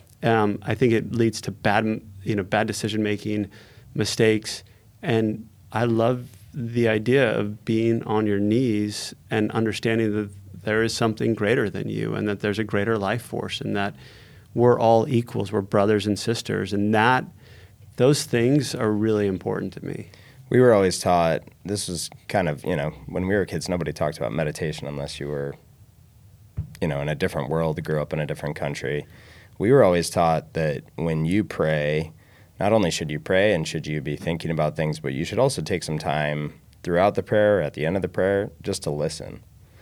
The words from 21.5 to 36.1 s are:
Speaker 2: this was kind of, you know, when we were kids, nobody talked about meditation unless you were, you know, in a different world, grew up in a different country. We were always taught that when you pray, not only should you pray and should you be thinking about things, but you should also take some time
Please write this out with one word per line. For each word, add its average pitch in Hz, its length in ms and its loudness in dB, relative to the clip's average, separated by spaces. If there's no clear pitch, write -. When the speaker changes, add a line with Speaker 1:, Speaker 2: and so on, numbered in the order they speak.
Speaker 2:
this 101 240 -4
was 87 200 -6
kind 90 200 0
of, 71 160 -4
you 90 120 -2
know, 76 140 -4
when 90 200 -4
we 98 80 0
were 98 100 2
kids, 80 240 -6
nobody 87 240 -2
talked 76 240 -4
about 60 160 -4
meditation 76 540 -4
unless 71 340 -10
you 73 80 -8
were, 71 260 -6
you 85 80 -2
know, 71 120 -4
in 71 80 -4
a 76 60 -2
different 76 360 -4
world, 80 320 -2
grew 78 180 -2
up 73 120 -6
in 78 80 -4
a 73 60 -4
different 73 300 -6
country. 71 500 -6
We 107 140 4
were 139 100 8
always 87 280 4
taught 80 440 2
that 78 300 -2
when 80 280 -2
you 95 200 2
pray, 78 680 -2
not 104 120 2
only 101 180 4
should 78 200 -4
you 76 80 -4
pray 95 360 2
and 78 120 -2
should 76 200 -6
you 76 140 -4
be 71 160 -4
thinking 82 340 -4
about 78 260 0
things, 78 240 -2
but 67 120 -6
you 71 120 -4
should 101 140 -4
also 135 240 0
take 87 200 -4
some 78 160 -4
time 73 560 -2